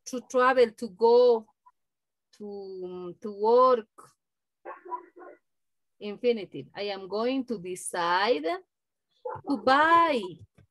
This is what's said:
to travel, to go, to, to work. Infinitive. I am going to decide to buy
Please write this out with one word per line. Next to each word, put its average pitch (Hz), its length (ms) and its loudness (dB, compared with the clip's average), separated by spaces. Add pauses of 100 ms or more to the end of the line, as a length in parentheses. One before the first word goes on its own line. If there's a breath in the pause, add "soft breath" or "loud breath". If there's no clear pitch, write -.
to 247 140 -10 (100)
travel, 254 480 2
to 233 100 -10
go, 233 580 4 (920)
to, 185 840 -12
to 208 120 -10
work. 233 540 4 (2250)
Infinitive. 202 720 -4
I 196 80 -10
am 196 260 -10
going 247 380 -4
to 214 120 -6
decide 185 880 -2 (1000)
to 277 80 0
buy 302 640 4 (500)